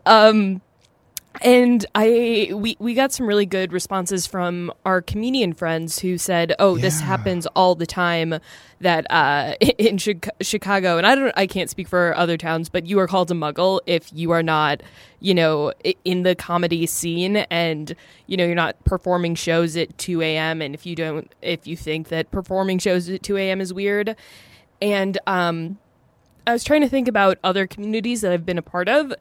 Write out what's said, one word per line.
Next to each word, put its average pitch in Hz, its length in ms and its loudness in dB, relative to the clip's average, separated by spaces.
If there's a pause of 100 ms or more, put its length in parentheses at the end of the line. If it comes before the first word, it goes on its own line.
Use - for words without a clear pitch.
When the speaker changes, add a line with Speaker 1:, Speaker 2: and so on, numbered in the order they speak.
Speaker 1:
um, 214 540 6 (840)
and 247 520 6
I, 226 580 2
we, 208 280 -4
we 233 120 -4
got 262 200 0
some 254 140 -4
really 208 200 2
good 185 260 -4
responses 185 540 -4
from 175 460 -4 (120)
our 185 160 2
comedian 220 540 -2
friends 165 460 -4
who 180 180 -2
said, 170 400 0
"Oh, 185 180 4
this 156 240 0
Speaker 2:
Yeah. 151 60 -4
Speaker 1:
happens 185 480 -2
all 180 220 4
the 165 100 -4
time," 165 480 0 (460)
that, 175 300 2
uh, 143 460 2
<laughs> - 220 2
in 214 180 2
Chica-, 196 440 -4
Chicago, 190 580 0
and 180 80 2
I 247 80 6
don't, 269 220 2
I 196 100 2
can't 185 240 -4
speak 180 160 -10
for 175 300 0
other 170 200 0
towns, 165 320 -4
but 156 180 -4
you 196 120 0
are 190 80 4
called 180 240 0
a 180 40 -2
muggle 170 520 0
if 170 260 -2
you 165 200 -2
are 165 100 2
not, 156 400 0 (380)
you 190 120 0
know, 156 400 2 (140)
i-, 185 80 0 (100)
in 180 200 0
the 180 100 4
comedy 175 520 -2
scene 175 500 -2
and, 165 580 -4 (320)
you 185 100 -6
know, 180 80 2
you're 170 120 0
not 165 280 -2
performing 175 520 0
shows 165 400 0
at 165 220 -4
two 170 240 -4
A 160 140 -2
M. 160 240 -4
And 143 140 -8
if 151 100 -16
you 170 120 -10
don't, 160 360 -6 (100)
if 170 240 -6
you 165 100 -8
think 156 320 -6
that 165 240 -4
performing 190 480 -2
shows 180 280 0
at 185 140 -8
two 202 140 -4
A 196 160 -2
M 190 80 -4
is 185 120 -6
weird. 202 440 -2 (640)
And, 196 340 0 (120)
um, 175 500 -2 (680)
I 233 80 2
was 233 100 -4
trying 302 160 4
to 285 80 4
think 254 180 0
about 202 380 2
other 190 220 0
communities 214 560 -4
that 185 100 0
I've 170 140 -2
been 180 120 -2
a 160 40 -4
part 180 260 -4
of, 269 320 2